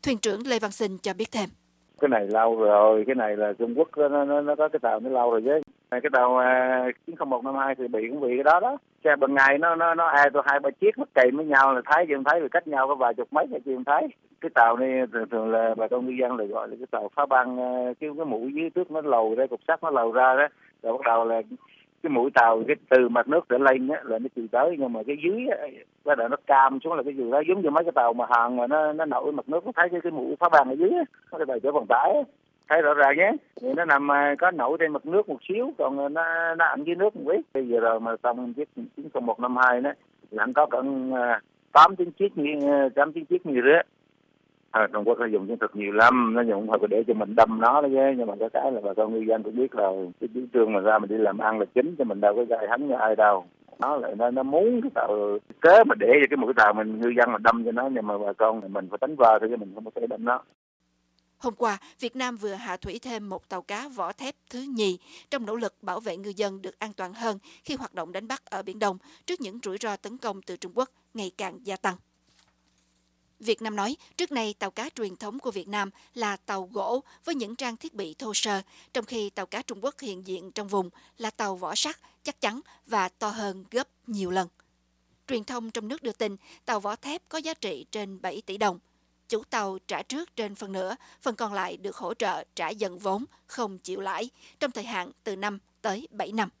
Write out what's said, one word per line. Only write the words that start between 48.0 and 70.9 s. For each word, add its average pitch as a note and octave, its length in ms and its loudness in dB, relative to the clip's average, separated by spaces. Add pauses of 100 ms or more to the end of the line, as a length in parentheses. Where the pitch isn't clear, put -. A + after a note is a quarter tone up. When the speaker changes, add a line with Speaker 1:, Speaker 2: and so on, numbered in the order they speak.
Speaker 2:
nhưng A#2 100 -4
mà G2+ 120 -6
cái, A2+ 100 -2
cái C3+ 220 -2
là A2+ 120 -4
bà G2+ 100 -4
con G#2+ 200 0
ngư A2+ 60 -2
dân A2 240 0
cũng G#2+ 120 -8
biết C3 160 0
rồi, F#2+ 480 -2
cái A#2 140 -8
chủ B2 80 -6 (120)
trương A2 200 4
mà G2 60 2
ra G#2+ 200 4
mình G2+ 100 -6
đi G#2+ 80 -2
làm G#2 200 0
ăn A2 220 0
là G2+ 60 0 (100)
chính, D3+ 200 0
chứ C#3+ 80 -2
mình G2+ 180 -4
đâu G#2 140 4
có A#2+ 80 0
gai A2+ 260 -2
hấn C3 180 -2
với C3 100 -2
ai A2 180 2
đâu. G#2 300 4 (340)
Nó C#3+ 180 -2
lại, A#2 180 -6
nó, A#2+ 160 0
nó C3 120 -2
muốn G3+ 380 2
cái C4 140 -6
tàu G#2 420 -2 (240)
kế F#3+ 220 10
mà - 120 4
để G#2+ 120 0 (140)
cho C3+ 80 6
cái D3 80 0
mũi B2 180 0
tàu G#2+ 180 6
mình A2 280 -2
ngư A#2+ 80 0
dân A#2+ 220 4
mà G#2+ 60 -2
đâm A#2 280 2
cho A#2 60 -2
nó, B2 200 -2
nhưng A2 160 -4
mà G#2 100 -2
bà G2+ 160 -4
con A2 400 0
mình F#2+ 160 -6
phải G2+ 120 -10
tránh D3+ 140 -4
qua A#2 240 8
thôi A2 100 -2
chứ A#2+ 80 -4
mình G2+ 180 -10
không A2 100 -14
có A2 100 -14
thể A#2 120 -4
đâm A2+ 180 -8
nó. B2 160 0 (960)
Speaker 1:
Hôm A#3+ 200 -6
qua, G#3+ 200 -2 (220)
Việt A#3+ 160 -8
Nam B3+ 200 -6
vừa G3+ 180 -8
hạ G3 240 -10
thủy G#3 240 -12
thêm A3 280 -12
một F#3+ 200 -12
tàu F3+ 120 -8
cá G#3+ 340 -10
vỏ F#3 160 -8
thép C4+ 240 -12 (140)
thứ B3 100 -14 (160)
nhì G3 240 -2 (300)
trong B3+ 160 -6
nỗ G#3+ 100 -6
lực A3+ 260 -6
bảo F#3+ 180 -8
vệ F#3 180 -10
ngư G3+ 180 -12
dân G3 260 -4
được F#3 180 -16
an G#3+ 180 -10
toàn F#3 160 -10
hơn A3 240 -6 (280)
khi D4 100 -8
hoạt C4 180 -14
động E3+ 180 -10
đánh G3 160 -10
bắt C4 180 -10
ở G3 180 -10
Biển G3 160 -12
Đông G3+ 180 0 (280)
trước F4 160 -8
những G#3+ 220 -12
rủi G3 140 -10
ro G#3 180 -8
tấn G#3 220 -16
công G3 240 -10
từ F3+ 160 -14
Trung F3+ 180 -14
Quốc B3+ 140 -2 (240)